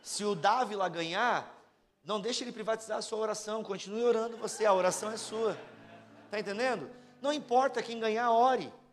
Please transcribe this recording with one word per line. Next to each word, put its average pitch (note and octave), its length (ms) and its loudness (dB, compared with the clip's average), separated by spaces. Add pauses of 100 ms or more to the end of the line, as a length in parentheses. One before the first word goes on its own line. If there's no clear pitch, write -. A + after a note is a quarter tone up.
Se - 220 -6
o G3+ 100 2
Dávila G3+ 540 2
ganhar, E3+ 640 0 (480)
não G3+ 160 -2
deixe A#3+ 240 -4
ele A#3+ 80 -8
privatizar A3 460 -4
a A3 40 -4
sua G#3+ 180 -6
oração, G#3+ 440 -4
continue G3+ 400 -6
orando A3+ 320 2
você, G#3+ 300 -4
a G3+ 80 8
oração F#3 380 2
é G#3+ 60 -8
sua. A3 380 -2 (760)
Tá G#3 100 -4
entendendo? G3+ 500 -2 (320)
Não C#4 100 0
importa C4 520 2
quem A#3 160 -6
ganhar, A3+ 320 2
ore. A#3 420 4 (200)